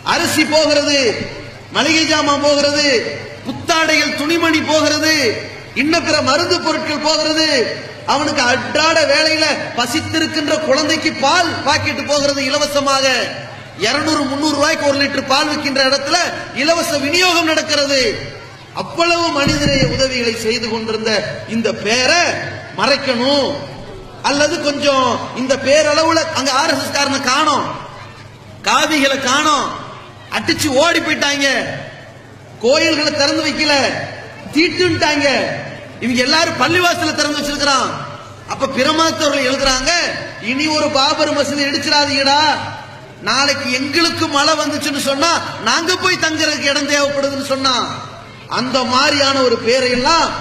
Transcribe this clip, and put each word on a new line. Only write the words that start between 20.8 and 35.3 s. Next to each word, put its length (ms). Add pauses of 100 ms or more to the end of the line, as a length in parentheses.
இந்த 240
பேரை 500 (540)
மறைக்கணும், 800 (680)
அல்லது 400
கொஞ்சம் 720
இந்த 200
பேரளவுல 760
அங்க 180
ஆர் 240
எஸ் 80
எஸ் 140
காரனை 240
காணோம், 460 (960)
காவிகளை 580
காணோம், 480 (640)
அடிச்சு 340
ஓடி 340
போயிட்டாங்க, 460 (1120)
கோயில்களை 520
திறந்து 300
வைக்கல, 300 (800)
தீட்டுன்ட்டாங்க, 760 (760)